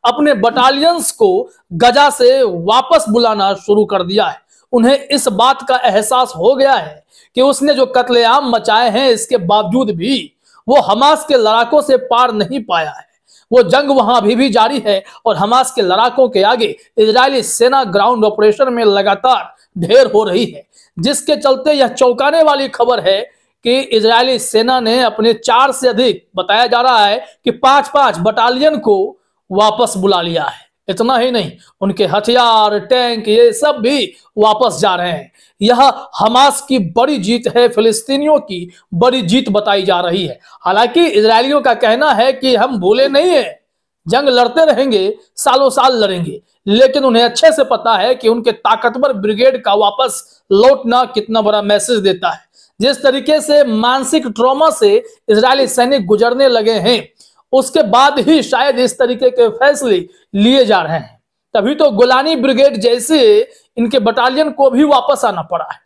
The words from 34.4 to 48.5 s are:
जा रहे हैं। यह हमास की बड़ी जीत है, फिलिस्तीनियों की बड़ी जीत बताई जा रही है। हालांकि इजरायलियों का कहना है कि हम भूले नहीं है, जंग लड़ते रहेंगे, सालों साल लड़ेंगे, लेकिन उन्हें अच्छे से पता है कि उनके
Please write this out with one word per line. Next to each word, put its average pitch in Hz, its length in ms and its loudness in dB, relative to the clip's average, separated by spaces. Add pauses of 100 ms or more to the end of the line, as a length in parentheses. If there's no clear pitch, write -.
जा 190 140 0
रहे 175 180 -4
हैं। - 200 -12 (300)
यह 247 300 2 (260)
हमास 247 500 0
की 262 100 0
बड़ी 233 400 -2
जीत 226 240 -4 (140)
है, 240 120 4
फिलिस्तीनियों 269 720 0
की 180 320 -10 (240)
बड़ी 247 280 0
जीत 208 260 0
बताई 202 340 -2
जा 180 180 0
रही 180 260 -4
है। 135 140 -14 (240)
हालांकि 240 420 0
इजरायलियों 233 540 2
का 247 140 0
कहना 254 380 0
है 240 200 2
कि 262 240 -2
हम 226 220 -2
भूले 220 300 2
नहीं 285 220 2
है, 240 300 -2 (480)
जंग 277 200 0
लड़ते 247 380 2
रहेंगे, 220 500 0 (200)
सालों 269 340 2
साल 262 220 0
लड़ेंगे, 185 500 -4 (240)
लेकिन 262 380 2
उन्हें 240 200 2
अच्छे 240 280 2
से 302 120 0
पता 226 320 0
है 220 180 0
कि 254 140 -2
उनके 226 240 0